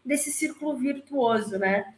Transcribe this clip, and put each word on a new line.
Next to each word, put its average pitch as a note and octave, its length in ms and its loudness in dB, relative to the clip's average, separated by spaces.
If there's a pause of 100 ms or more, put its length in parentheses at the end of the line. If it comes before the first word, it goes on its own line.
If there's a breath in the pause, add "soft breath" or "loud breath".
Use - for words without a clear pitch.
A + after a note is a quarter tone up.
desse C#4+ 280 0
círculo D4+ 440 -2
virtuoso, A#3+ 840 0
né? G3 260 2 (120 loud breath)